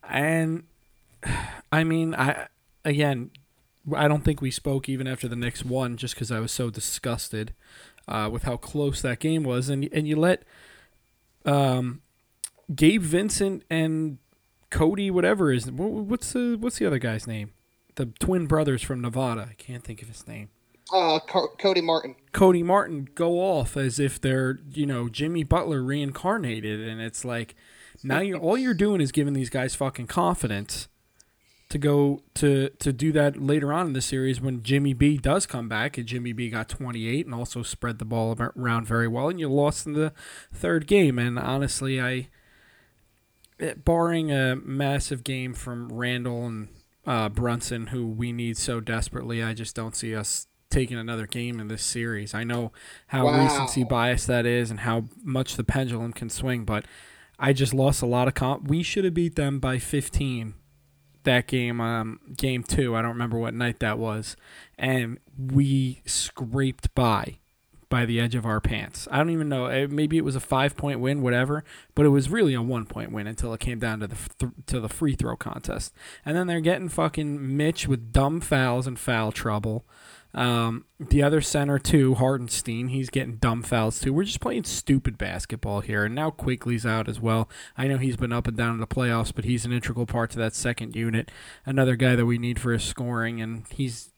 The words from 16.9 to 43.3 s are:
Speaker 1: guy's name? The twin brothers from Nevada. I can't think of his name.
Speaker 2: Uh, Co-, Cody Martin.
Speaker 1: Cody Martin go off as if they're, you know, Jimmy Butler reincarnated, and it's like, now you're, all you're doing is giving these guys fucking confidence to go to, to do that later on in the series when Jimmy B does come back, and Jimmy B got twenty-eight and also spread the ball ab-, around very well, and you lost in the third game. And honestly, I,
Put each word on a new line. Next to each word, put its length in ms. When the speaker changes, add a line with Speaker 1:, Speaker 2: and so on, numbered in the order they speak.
Speaker 1:
guy's 300
name? 240
The 120
twin 420
brothers 340
from 200
Nevada. 500
I 20
can't 300
think 180
of 60
his 180
name. 220
Speaker 2:
Uh, 260
Co-, 300
Cody 220
Martin. 340
Speaker 1:
Cody 320
Martin 540
go 240
off 360
as 220
if 220
they're, 400
you 140
know, 220
Jimmy 340
Butler 400
reincarnated, 1040
and 140
it's 240
like, 320
now 160
you're, 180
all 180
you're 160
doing 280
is 100
giving 240
these 160
guys 240
fucking 320
confidence 800
to 80
go 440
to, 340
to 240
do 180
that 320
later 300
on 160
in 60
the 60
series 400
when 220
Jimmy 300
B 260
does 260
come 240
back, 300
and 80
Jimmy 260
B 180
got 180
twenty-eight 580
and 80
also 300
spread 340
the 60
ball 260
ab-, 260
around 300
very 220
well, 200
and 120
you 80
lost 380
in 80
the 180
third 320
game. 320
And 180
honestly, 640
I, 280